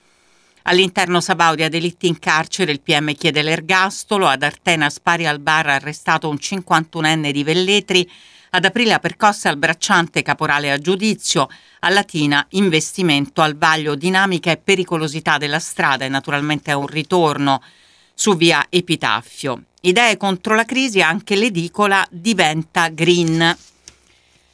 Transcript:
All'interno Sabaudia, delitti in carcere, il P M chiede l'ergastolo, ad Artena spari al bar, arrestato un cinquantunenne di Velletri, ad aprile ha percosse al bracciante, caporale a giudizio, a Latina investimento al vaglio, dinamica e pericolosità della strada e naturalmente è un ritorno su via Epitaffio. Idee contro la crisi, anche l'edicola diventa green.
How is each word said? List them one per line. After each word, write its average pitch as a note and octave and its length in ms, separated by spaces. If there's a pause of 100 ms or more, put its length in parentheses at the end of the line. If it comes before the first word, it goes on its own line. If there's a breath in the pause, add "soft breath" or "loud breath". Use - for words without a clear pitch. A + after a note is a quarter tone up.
(640 soft breath)
All'interno F3+ 580
Sabaudia, D#3+ 480
delitti E3 360
in E3 120
carcere, D#3+ 520
il C#3+ 120
P E3 120
M D3 200
chiede D3+ 260
l'ergastolo, F#3 880
ad C3+ 140
Artena E3 480
spari E3+ 360
al D3 140
bar, D#3 280
arrestato D3 600
un D3 100
cinquantunenne D#3+ 960
di C#3+ 100
Velletri, F#3 640 (420 loud breath)
ad F#3 160
aprile A3 260
ha D#3 60
percosse G#3 500
al D#3 80
bracciante, E3 640
caporale D3 500
a C#3 60
giudizio, F3+ 720 (320 loud breath)
a F3 80
Latina D3+ 640
investimento D#3+ 920
al D3+ 160
vaglio, D#3 380
dinamica F3+ 560
e D#3 80
pericolosità D#3+ 800
della D3 220
strada C#3 440
e C3 60
naturalmente C#3+ 640
è - 20
un C#3 120
ritorno C#3+ 760 (500 soft breath)
su G3+ 240
via D#3 320
Epitaffio. C#3 920 (180)
Idee G3+ 380
contro G3 360
la A3 120
crisi, B3 340
anche D#3+ 360
l'edicola G3 720
diventa E3+ 800
green. E3 680 (960 soft breath)